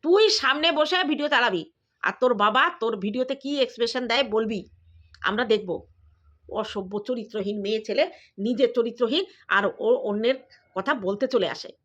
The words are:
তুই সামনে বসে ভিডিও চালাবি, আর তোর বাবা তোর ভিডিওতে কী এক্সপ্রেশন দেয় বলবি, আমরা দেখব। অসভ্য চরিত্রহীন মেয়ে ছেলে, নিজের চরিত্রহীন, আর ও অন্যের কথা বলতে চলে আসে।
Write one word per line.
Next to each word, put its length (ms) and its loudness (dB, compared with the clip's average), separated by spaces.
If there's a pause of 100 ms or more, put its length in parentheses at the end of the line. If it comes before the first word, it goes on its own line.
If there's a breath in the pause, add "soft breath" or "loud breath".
তুই 280 6
সামনে 420 2
বসে 320 2
ভিডিও 240 0
চালাবি, 420 2 (300)
আর 200 -2
তোর 140 4
বাবা 360 4 (100)
তোর 160 -2
ভিডিওতে 380 -2
কী 240 -6
এক্সপ্রেশন 480 -2
দেয় 180 2
বলবি, 440 -2 (520)
আমরা 240 -2
দেখব। 420 -2 (640)
অসভ্য 480 -6
চরিত্রহীন 600 -6
মেয়ে 240 -4
ছেলে, 260 -2 (280 loud breath)
নিজের 360 0
চরিত্রহীন, 500 0 (240 loud breath)
আর 180 2 (120)
ও 160 2
অন্যের 400 0 (400 soft breath)
কথা 200 -2
বলতে 340 -2
চলে 200 0
আসে। 200 -10 (160)